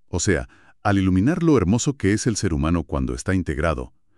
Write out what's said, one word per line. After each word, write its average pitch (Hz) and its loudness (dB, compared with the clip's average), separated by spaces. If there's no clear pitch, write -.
O 87 -4
sea, 78 0
al 101 2
iluminar 98 2
lo 160 4
hermoso 117 0
que 98 0
es 110 -2
el 110 0
ser 90 -2
humano 80 0
cuando 65 -4
está 92 -4
integrado, 76 -2